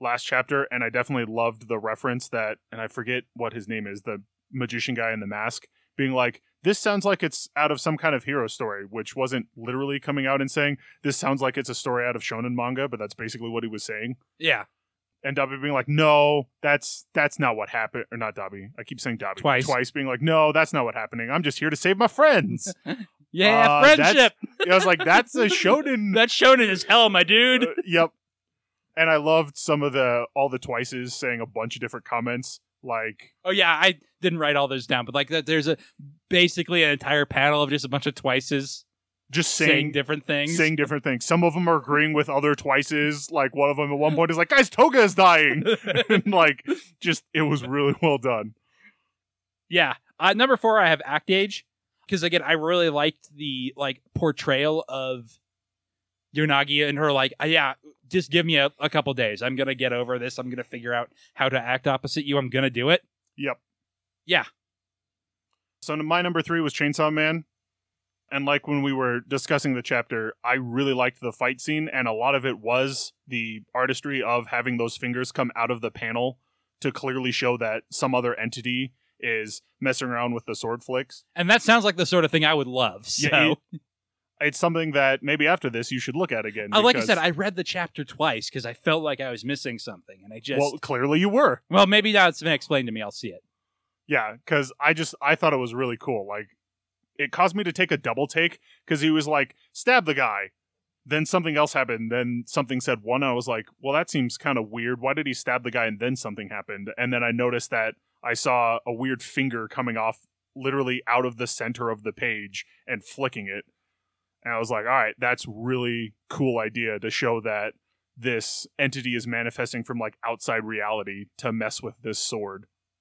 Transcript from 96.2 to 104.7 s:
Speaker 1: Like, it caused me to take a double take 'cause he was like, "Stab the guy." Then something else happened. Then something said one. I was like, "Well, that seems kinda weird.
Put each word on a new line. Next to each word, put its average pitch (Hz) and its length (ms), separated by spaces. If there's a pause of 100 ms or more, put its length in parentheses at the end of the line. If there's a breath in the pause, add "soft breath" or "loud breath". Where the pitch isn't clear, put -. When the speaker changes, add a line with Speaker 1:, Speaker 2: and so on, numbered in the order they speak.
Speaker 1:
Like, 104 220 (680)
it 143 140
caused 175 240
me 208 80
to 175 100
take 180 200
a 170 40
double 131 300
take 165 320 (300 soft breath)
'cause 156 120
he 160 100
was 156 180
like, 143 260 (180)
"Stab 240 320
the 156 100
guy." 107 360 (560)
Then 151 180
something 160 320
else 147 160
happened. 117 380
Then 120 360
something 131 340
said 120 220
one. 123 200
I 135 100
was 120 140
like, 113 220 (120)
"Well, 139 140
that 165 160
seems 127 260
kinda 131 260
weird. 117 380